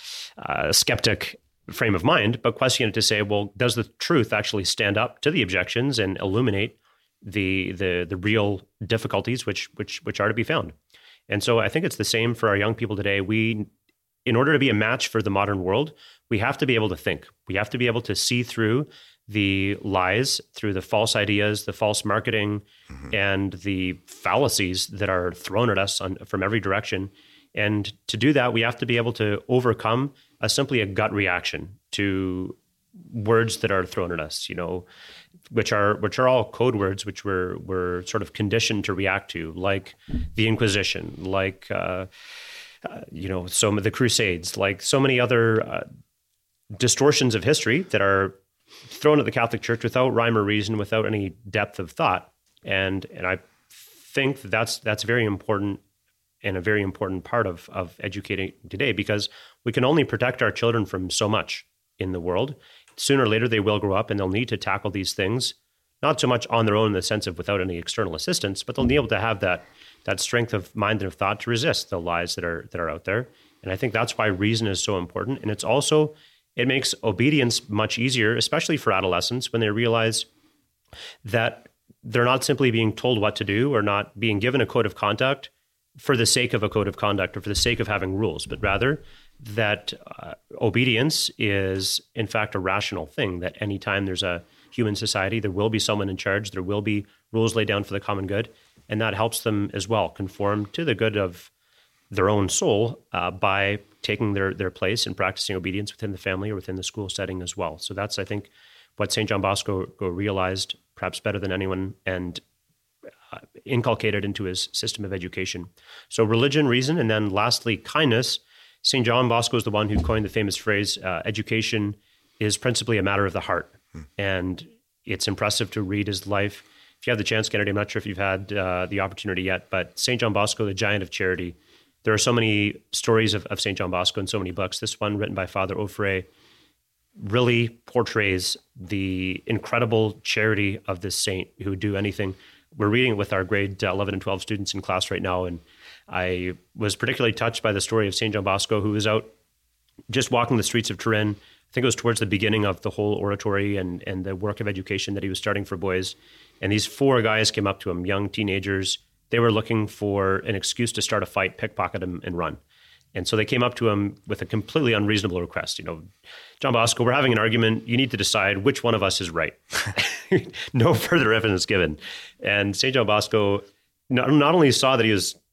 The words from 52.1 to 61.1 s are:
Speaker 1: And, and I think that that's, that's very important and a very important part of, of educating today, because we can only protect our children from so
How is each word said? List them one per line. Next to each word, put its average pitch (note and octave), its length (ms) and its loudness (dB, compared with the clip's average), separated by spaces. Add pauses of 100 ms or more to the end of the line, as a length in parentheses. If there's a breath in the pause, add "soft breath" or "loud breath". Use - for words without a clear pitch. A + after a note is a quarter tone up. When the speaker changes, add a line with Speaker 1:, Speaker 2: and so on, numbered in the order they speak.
Speaker 1:
And, F#2+ 440 -2
and F2 200 -8
I F#2 120 0 (320)
think - 720 -4
that G2 80 -14
that's, A2 280 0
that's G#2+ 260 -2
very A#2 200 2
important G2+ 560 -2 (600)
and G2 140 -2
a F#2 40 -4
very G#2 220 2
important F#2+ 420 -4
part A2+ 220 0
of, E2+ 260 -8
of F2+ 280 -6
educating G2 520 -6 (160)
today, A#2+ 240 -2
because G2+ 360 -2 (360 loud breath)
we A#2+ 80 -2
can B2 120 2
only D3 200 6
protect B2 380 -2
our G#2+ 100 4
children A#2 320 2
from F#2 240 -6
so G#2 200 0